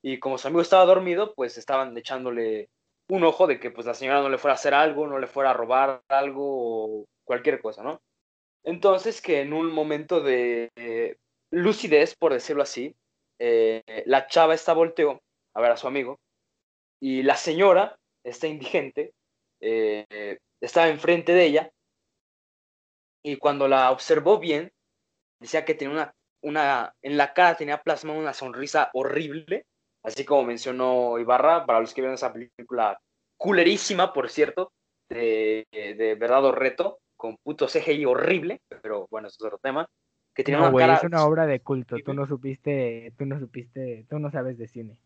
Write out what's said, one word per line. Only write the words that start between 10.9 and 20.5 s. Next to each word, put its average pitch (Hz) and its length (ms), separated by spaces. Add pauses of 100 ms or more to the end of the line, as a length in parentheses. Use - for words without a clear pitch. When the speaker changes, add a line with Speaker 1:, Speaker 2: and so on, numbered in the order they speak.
Speaker 1:
lucidez, 170 640
por 156 180
decirlo 143 300
así, 131 320 (440)
eh, 113 420 (240)
la 131 220
chava 160 260
esta 165 200
volteó 160 480 (320)
a 113 80
ver 120 100
a 117 60
su 139 100
amigo 135 320 (840)
y 131 220
la 135 120
señora, 185 640 (260)
esta 123 240
indigente, 151 680 (480)
eh, 107 760 (240)